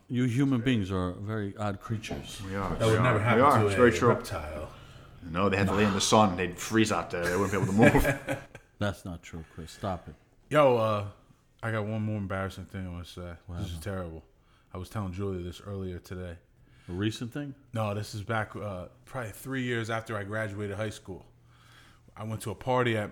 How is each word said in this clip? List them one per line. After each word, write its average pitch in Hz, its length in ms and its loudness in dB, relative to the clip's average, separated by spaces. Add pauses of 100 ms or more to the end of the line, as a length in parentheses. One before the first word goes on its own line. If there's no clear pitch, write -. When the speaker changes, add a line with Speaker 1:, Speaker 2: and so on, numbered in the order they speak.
Speaker 1:
You 123 180 0
human 131 360 2
beings 110 300 0
are 92 220 0
very 104 440 -6
odd 104 240 -4
creatures. - 680 -8
Speaker 2:
We 95 80 -6
are. 98 200 -2
Speaker 3:
That 113 100 0
Speaker 2:
We 110 60 6
Speaker 3:
would 110 80 4
Speaker 2:
are. - 40 4
Speaker 3:
never - 140 4
Speaker 2:
We 101 60 0
Speaker 3:
happen 117 180 4
Speaker 2:
are. 135 200 8
Speaker 3:
to 104 40 6
Speaker 2:
It's 101 80 2
Speaker 3:
a 92 40 0
Speaker 2:
very 120 140 10
true. 120 180 4
Speaker 3:
reptile. 78 600 -2 (640)
Speaker 2:
No, 95 180 2
they 95 80 2
had 101 100 4
to 92 60 4
lay 104 120 6
in 98 100 4
the 95 40 0
sun. 104 380 6
They'd 90 220 -4
freeze 107 320 2
out 85 180 -2
there. 87 160 -2
They 90 100 2
wouldn't 95 180 2
be 101 40 0
able 95 340 6
to 143 60 6
move. - 400 2 (240)
Speaker 3:
<laughs> - 160 -20
Speaker 1:
That's 101 260 -4
not 87 200 -12
true, 82 200 -14 (120)
Chris. 80 160 -14
Stop 92 360 -6
it. 71 60 -16 (360)
Speaker 3:
Yo, 139 280 8
uh, 107 280 2 (580)
I 113 80 -2
got 110 160 -2
one 110 160 -2
more 107 160 -2
embarrassing 95 460 -6
thing 95 200 -8
I 90 60 -8
wanna 87 140 -8
say. 87 260 -12 (160)
Speaker 1:
What 87 100 -10
Speaker 3:
This 92 120 -6
is 85 80 -8
Speaker 1:
happened? 80 60 -12
Speaker 3:
terrible. 90 400 -8 (520)
I - 20 -10
was 92 120 -10
telling 101 220 -6
Julia 95 320 -4
this 87 220 -10
earlier 95 320 -8
today. 90 400 -12 (500)
Speaker 1:
A 90 40 -12
recent 110 420 -4
thing? 143 220 -8 (180)
Speaker 3:
No, 107 220 -2
this 104 180 -8
is 107 80 -8
back, 107 340 -4
uh, 95 300 -8 (200)
probably 117 260 -8
three 131 320 -6
years 117 260 -2
after 113 260 -4
I 101 80 -6
graduated 101 540 -4
high 107 140 -4
school. 92 340 -14 (880)
I 107 100 -12
went 110 180 -6
to 110 80 -4
a 92 40 -6
party 123 400 2
at 104 160 -2